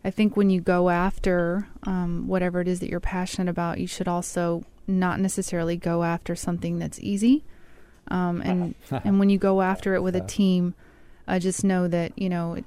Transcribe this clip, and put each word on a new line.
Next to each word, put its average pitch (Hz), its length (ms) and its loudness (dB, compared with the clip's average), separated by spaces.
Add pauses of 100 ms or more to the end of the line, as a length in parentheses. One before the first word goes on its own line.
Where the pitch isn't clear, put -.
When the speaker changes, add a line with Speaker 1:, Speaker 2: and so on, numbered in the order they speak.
Speaker 1:
I 190 60 -2
think 214 260 2
when 202 140 6
you 185 120 4
go 180 280 4
after, 180 760 0 (160)
um, 175 440 -2
whatever 180 340 0
it 175 60 -2
is 180 120 -2
that 180 100 -6
you're 175 100 -4
passionate 185 520 -2
about, 170 280 -4
you 175 60 -4
should 180 220 -6
also 175 560 -2 (240)
not 185 320 2
necessarily 175 580 -2
go 170 240 0
after 170 340 -2
something 175 440 -4
that's 160 200 -8
easy. 226 440 2 (640)
Um, 180 340 0
and, 180 340 -2 (140)
Speaker 2:
<laughs> 135 140 -4
Speaker 1:
and 196 160 4
when 202 100 6
you 196 80 4
go 190 240 4
after 190 320 0
it 185 80 0
with 185 140 -2
a 185 40 0
Speaker 2:
Yeah. 185 60 -4
Speaker 1:
team, 185 480 2 (540)
uh, 185 100 0
just 185 260 -2
know 185 240 2
that, 170 300 -2
you 190 120 -2
know, 170 380 -4